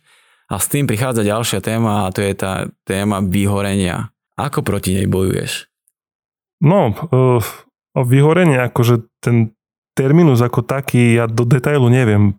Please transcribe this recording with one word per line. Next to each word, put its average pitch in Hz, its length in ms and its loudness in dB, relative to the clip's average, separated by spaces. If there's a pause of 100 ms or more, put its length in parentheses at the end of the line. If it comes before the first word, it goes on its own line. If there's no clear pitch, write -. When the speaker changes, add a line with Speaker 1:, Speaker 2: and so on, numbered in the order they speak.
(460)
Speaker 1:
a - 160 -6
s - 80 -4
tým 143 160 -2
prichádza 113 400 -2
ďalšia 110 400 -2
téma 110 400 -2
a 92 80 -4
to - 80 -4
je 98 160 -2
tá 95 320 -6 (160)
téma 98 400 -2
vyhorenia. 98 880 -2 (240)
Ako 143 240 -6
proti 95 320 -4
nej 95 160 -2
bojuješ? 95 560 -4 (960)
Speaker 2:
No, 151 320 2
e, 127 480 0 (560)
o 139 80 2
vyhorenie, 143 640 2
akože 117 480 0
ten 117 400 -2 (400)
terminus 139 440 4
ako 123 200 0
taký, 120 560 0
ja 117 80 0
do 117 240 -2
detailu 131 400 2
neviem 104 500 2